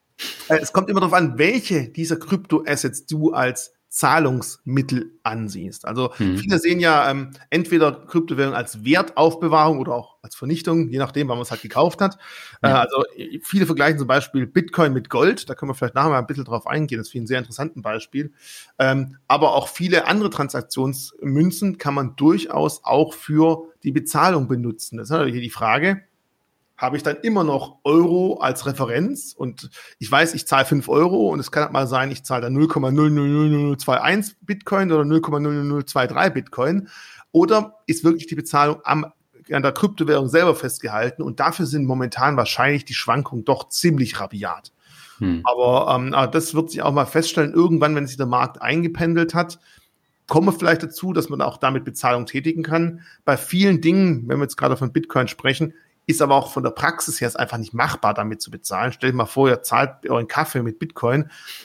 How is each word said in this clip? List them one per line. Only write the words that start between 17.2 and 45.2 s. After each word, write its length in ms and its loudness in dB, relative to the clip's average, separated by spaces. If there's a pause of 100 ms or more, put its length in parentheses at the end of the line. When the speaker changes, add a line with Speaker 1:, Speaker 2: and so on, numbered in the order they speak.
Speaker 1:
ich 20 -8
ein 20 -8
sehr 140 -2
interessantes 420 -10
Beispiel. 500 -6 (460)
Ähm, 380 0 (100)
aber 280 4
auch 120 0
viele 400 0
andere 240 0
Transaktionsmünzen 1500 -2
kann 160 -4
man 200 -4
durchaus 720 2
auch 280 2
für 520 2 (180)
die 80 -4
Bezahlung 560 0
benutzen. 520 -4
Das 80 -12
ist 40 -12
natürlich 320 -2
die 80 -8
Frage, 520 0 (800)
habe 160 0
ich 60 -6
dann 200 -2
immer 220 2
noch 400 -2
Euro 540 4
als 260 -2
Referenz 720 -2
und 320 -10 (300)
ich 120 -10
weiß, 220 4
ich 140 -8
zahle 180 4
fünf 240 0
Euro 400 4
und 100 -2
es 140 -8
kann 120 0
halt 100 -4
mal 120 0
sein, 240 -2
ich 140 -12
zahle 200 -2
dann 100 -2
null 140 4
Komma 220 0
null 200 4
null 180 2
null 220 4
null 260 2
zwei 240 0
eins 400 -2
Bitcoin 500 -2
oder 140 4
null 160 2
Komma 200 -2
null 120 -2
null 120 -4
null 200 -2
zwei 220 -2
drei 240 0
Bitcoin. 580 -4 (440)
Oder 420 4 (120)
ist 160 -2
wirklich 260 2
die 60 -10
Bezahlung 500 0
am, 200 0 (480)
an 100 0
der 100 2
Kryptowährung 580 0
selber 240 6
festgehalten? 680 -4
Und 160 -6
dafür 280 0
sind 180 -2
momentan 540 0
wahrscheinlich 480 0
die 80 -10
Schwankungen 500 -2
doch 240 0
ziemlich 500 0
rabiat. 540 -10 (460)
Speaker 2:
Hm. 260 0